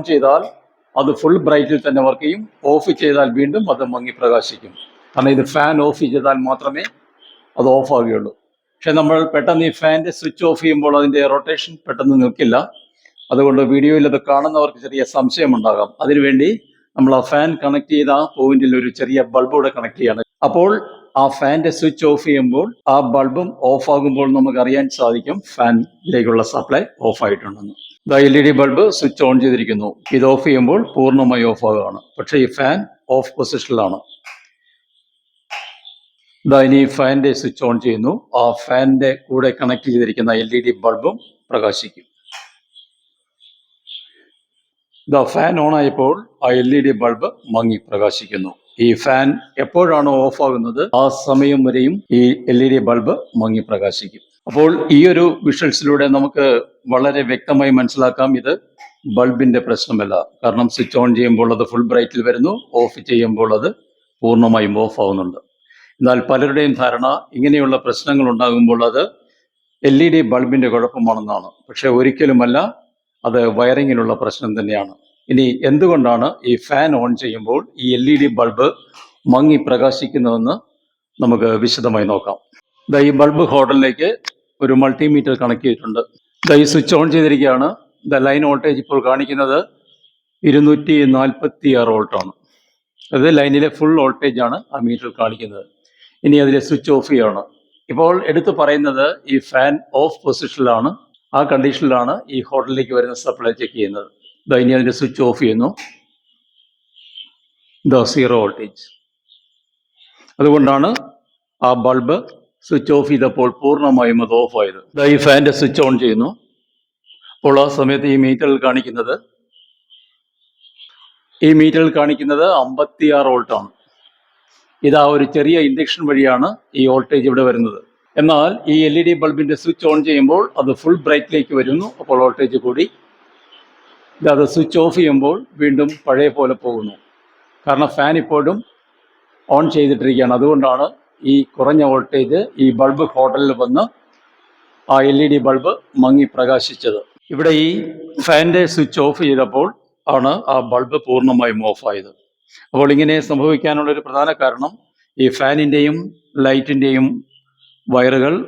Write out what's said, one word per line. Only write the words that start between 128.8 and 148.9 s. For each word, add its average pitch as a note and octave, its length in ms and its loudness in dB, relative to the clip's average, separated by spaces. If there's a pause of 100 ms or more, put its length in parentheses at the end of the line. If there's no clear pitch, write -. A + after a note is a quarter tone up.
എൽ D3 120 0
ഇ E3 80 -2
ഡി E3+ 120 2
ബൾബിന്റെ D3+ 420 -2
സ്വിച്ച് E3+ 280 -4
on D#3 80 2 (100)
ചെയ്യുമ്പോൾ D3+ 340 2 (180)
അത് C#3 200 -2
ഫുൾ E3+ 240 2
ബ്രൈറ്റിലേക്ക് D3+ 560 -2
വരുന്നു, D3+ 280 -4 (120)
അപ്പോൾ C3+ 220 -2
വോൾട്ടേജ് B2+ 420 0
കൂടി. B2 220 -2 (1300)
ഇത് D3+ 120 0
അത് C#3+ 80 2 (120)
സ്വിച്ച് D#3+ 280 0
ഓഫ് E3 160 0
ചെയ്യുമ്പോൾ D3 400 2 (220)
വീണ്ടും D3 300 0 (180)
പഴയ C#3+ 280 2
പോലെ C3 280 0
പോകുന്നു. G#2+ 320 -6 (680)
കാരണം C#3+ 300 0
ഫാൻ D3+ 260 0
ഇപ്പോഴും D3+ 360 -2 (1000)
on D#3 80 2 (100)
ചെയ്തിട്ടിരിക്കുകയാണ്. B2+ 640 2
അതുകൊണ്ടാണ് C3+ 460 2 (460)
ഈ C#3 40 4 (200)
കുറഞ്ഞ D3 360 2
വോൾട്ടേജ് C3 480 0 (240)
ഈ C3 40 4 (140)
ബൾബ് C#3 240 2 (100)
ഹോട്ടലിൽ C3+ 360 0 (100)
വന്ന് B2+ 220 0 (1080)
ആ - 20 4 (140)
എൽ C#3 160 2
ഇ - 80 0
ഡി C#3+ 140 2
ബൾബ് C3+ 260 0 (300)
മങ്ങി C3+ 320 4
പ്രകാശിച്ചത്. B2 680 -2 (320)
ഇവിടെ D#3 180 0 (140)
ഈ - 20 0 (600)
ഫാനിന്റെ E3+ 360 2 (120)
സ്വിച്ച് D#3 320 -2